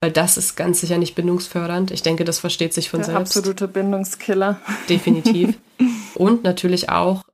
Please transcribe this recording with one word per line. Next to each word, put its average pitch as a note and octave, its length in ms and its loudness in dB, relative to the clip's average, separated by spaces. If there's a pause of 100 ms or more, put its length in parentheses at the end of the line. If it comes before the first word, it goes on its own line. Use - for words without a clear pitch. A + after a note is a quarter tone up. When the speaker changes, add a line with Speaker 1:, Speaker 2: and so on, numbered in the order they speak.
Speaker 1:
Weil E3 80 0
das E3 240 2
ist - 180 -4
ganz F3 280 0
sicher F3 160 0
nicht E3+ 160 0
bindungsfördernd. F3 760 -2
Ich D3 120 -6
denke, E3 240 0
das E3 120 -2
versteht E3 360 -2
sich D#3 160 -4
von E3 100 -2
Speaker 2:
Der D#3+ 60 -2
Speaker 1:
selbst. F3+ 320 -2
Speaker 2:
absolute F#3+ 280 -2
Bindungskiller. G3 920 -2 (300)
Speaker 1:
Definitiv. F3 640 2 (220)
Speaker 2:
<laughs> A#3 360 0
Speaker 1:
Und A3+ 300 4
natürlich F3+ 460 0
auch, F3+ 320 2 (120)